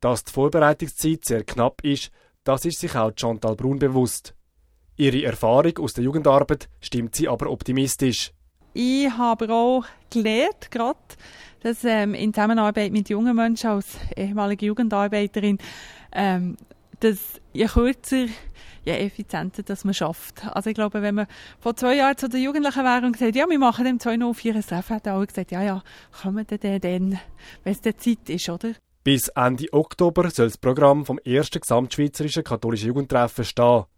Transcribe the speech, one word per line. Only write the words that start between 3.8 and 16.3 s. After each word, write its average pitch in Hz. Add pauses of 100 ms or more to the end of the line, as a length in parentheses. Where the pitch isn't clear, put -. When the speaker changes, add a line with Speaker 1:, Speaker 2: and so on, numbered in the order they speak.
Speaker 1:
Ihre 139
Erfahrung 131
aus 147
der 120
Jugendarbeit 143 (140)
stimmt 117
sie 127
aber 120
optimistisch. 131 (400)
Speaker 2:
Ich 262
habe 233
auch 240 (240)
gelernt, 233
gerade, 240 (600)
dass, 233
ähm, 214
in 214
Zusammenarbeit 214
mit 208
jungen 226
Menschen 226
als 202 (220)
ehemalige 202
Jugendarbeiterin, 208 (540)
ähm, 185 (420)